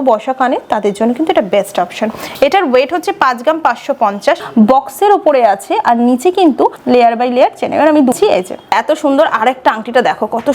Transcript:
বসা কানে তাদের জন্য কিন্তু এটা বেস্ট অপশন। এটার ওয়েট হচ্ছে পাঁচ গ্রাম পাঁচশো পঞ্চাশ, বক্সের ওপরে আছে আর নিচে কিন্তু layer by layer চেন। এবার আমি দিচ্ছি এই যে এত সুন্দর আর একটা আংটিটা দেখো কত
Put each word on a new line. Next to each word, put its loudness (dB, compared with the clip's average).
বসা 0
কানে 0
তাদের -2
জন্য 0
কিন্তু -2
এটা 2
বেস্ট 0
অপশন। -6
এটার 2
ওয়েট 2
হচ্ছে -4
পাঁচ 0
গ্রাম 0
পাঁচশো -2
পঞ্চাশ, 0
বক্সের 2
ওপরে 2
আছে -6
আর 4
নিচে 2
কিন্তু 2
layer 4
by -2
layer 2
চেন। -4
এবার 2
আমি 4
দিচ্ছি 0
এই -2
যে -10
এত -4
সুন্দর 2
আর 0
একটা -2
আংটিটা -2
দেখো -4
কত -6